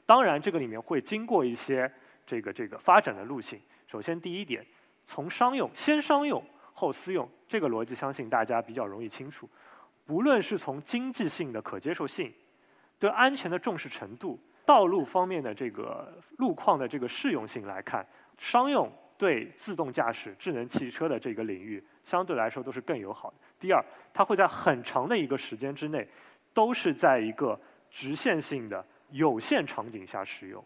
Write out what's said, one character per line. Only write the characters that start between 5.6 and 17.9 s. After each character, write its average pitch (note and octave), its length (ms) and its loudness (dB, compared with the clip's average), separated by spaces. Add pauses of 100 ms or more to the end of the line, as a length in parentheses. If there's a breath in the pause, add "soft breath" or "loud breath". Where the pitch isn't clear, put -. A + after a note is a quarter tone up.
先 D4+ 260 2
商 C#4+ 280 2
用 F#3 160 -2 (300 soft breath)
后 D3+ 200 -2
私 - 180 -8
用， D3+ 160 -2 (200)
这 A3 120 -2
个 D#3 80 2
逻 A2+ 160 0
辑 A#2+ 120 -6
相 C3+ 180 -4
信 A#2+ 160 -8
大 A2+ 160 2
家 A#2 160 0
比 A2+ 120 -14
较 A#2+ 120 -4
容 G2+ 180 -10
易 A2 60 -10
清 C3 180 -12
楚。 C3 220 -18 (560 soft breath)
不 D#3+ 160 0
论 B3+ 200 6
是 G3+ 160 -2
从 C#3+ 260 -6
经 B3 300 -4
济 F3+ 160 -2
性 C3+ 240 -6
的 G#2+ 80 -4
可 - 180 -10
接 D3 140 -4
受 E3 120 -4
性、 D3+ 240 -6 (720 soft breath)
对 G3+ 100 4
安 B3 240 4
全 B3+ 160 -6
的 F3 80 -2
重 F3+ 200 -2
视 - 100 -10
程 A2+ 300 -12
度、 D#3+ 200 -8 (280 soft breath)
道 A#3+ 200 10
路 F3 200 4
方 F3+ 200 2
面 F#3 160 -2
的 A#2 140 -4
这 A#2+ 160 -4
个 A2 420 -8 (260)
路 B3 140 2
况 F3+ 240 2
的 C3+ 80 -2
这 C3+ 140 -6
个 B2 80 -2
适 - 240 -2
用 A2+ 160 -2
性 G#2+ 180 -10
来 G2 160 -10
看， G2+ 240 -6 (320 soft breath)